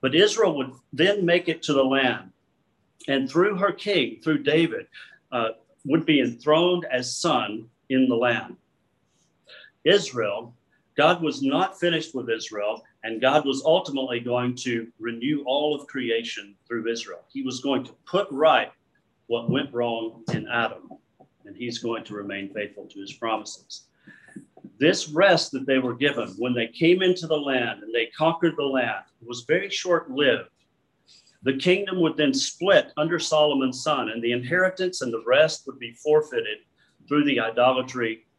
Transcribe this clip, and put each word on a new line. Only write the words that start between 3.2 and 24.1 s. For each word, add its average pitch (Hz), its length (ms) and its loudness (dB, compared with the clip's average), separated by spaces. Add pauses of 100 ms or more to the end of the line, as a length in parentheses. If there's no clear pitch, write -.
through 180 280 2
her 185 160 0
king, 156 520 -2
through 156 200 0
David, 156 420 2 (460)
uh, 113 200 -2 (320)
would 160 220 2
be 151 140 4
enthroned 160 720 2
as 127 240 -4
son 117 520 -2 (220)
in 131 180 4
the 123 80 2
land. 113 400 0 (1300)
Israel, 120 720 0 (420)
God 170 280 4
was 139 180 -2
not 160 380 -2
finished 165 340 -2
with 117 160 -6
Israel, 110 540 -4 (200)
and 110 160 -6
God 139 280 2
was 135 180 -2
ultimately 139 540 0
going 123 380 -2
to 117 420 -4
renew 117 480 -4
all 147 260 0
of - 140 -8
creation 113 640 -6 (140)
through 113 200 -6
Israel. 113 360 -8 (100)
He 139 80 -8
was 127 200 -6
going 131 240 -2
to - 80 -20 (120)
put 196 240 -2
right 135 420 2 (540)
what 117 240 -4
went 139 240 -2
wrong 117 500 -4 (100)
in - 140 -6
Adam, 117 440 -4 (540)
and 101 120 -18
he's 120 220 -8
going 113 240 -6
to 104 100 -16
remain 98 400 -10
faithful 101 320 -10
to - 140 -20
his 98 140 -14
promises. - 720 -8 (920)